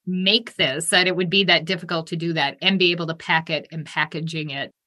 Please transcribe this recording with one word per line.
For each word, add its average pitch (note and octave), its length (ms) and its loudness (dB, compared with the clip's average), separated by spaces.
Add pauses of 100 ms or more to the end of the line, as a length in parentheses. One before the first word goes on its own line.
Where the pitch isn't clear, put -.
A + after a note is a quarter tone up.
make F#3+ 480 0
this, D3+ 340 0
that F3+ 160 4
it F3+ 100 0
would F3+ 140 0
be G3 140 4
that E3+ 220 4
difficult E3+ 420 -4
to F3 80 -6
do E3+ 180 -2
that C#3+ 280 -2
and F#3+ 180 2
be F3 120 4
able E3+ 140 -2
to D#3+ 80 -4
pack E3 360 0
it D3+ 220 -4
and D#3+ 140 -8
packaging D#3 640 -4
it C#3 220 -8 (160)